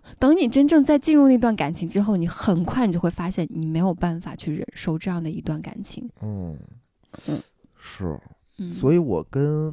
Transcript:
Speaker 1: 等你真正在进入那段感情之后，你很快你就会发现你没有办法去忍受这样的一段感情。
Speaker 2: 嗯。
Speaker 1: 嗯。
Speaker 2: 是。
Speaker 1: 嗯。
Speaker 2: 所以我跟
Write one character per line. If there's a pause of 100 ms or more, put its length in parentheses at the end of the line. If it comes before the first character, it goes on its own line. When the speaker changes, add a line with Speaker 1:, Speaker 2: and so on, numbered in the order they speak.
(180)
Speaker 1:
等
你
真
正
在
进
入
那
段
感
情
之
后，
你
很
快
你
就
会
发
现
你
没
有
办
法
去
忍
受
这
样
的
一
段
感
情。 (140)
Speaker 2:
嗯。 (680)
Speaker 1:
嗯。 (380)
Speaker 2:
是。 (380)
Speaker 1:
嗯。
Speaker 2:
所
以
我
跟